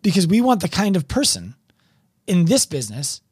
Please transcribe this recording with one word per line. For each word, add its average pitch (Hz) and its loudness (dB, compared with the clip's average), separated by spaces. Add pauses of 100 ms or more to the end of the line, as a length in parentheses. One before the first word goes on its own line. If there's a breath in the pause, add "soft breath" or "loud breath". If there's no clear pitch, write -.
because 185 2
we 214 4
want 247 2
the 185 -4
kind 196 0
of 165 -2
person 107 -4 (720)
in 180 2
this 240 2
business 131 -8 (100)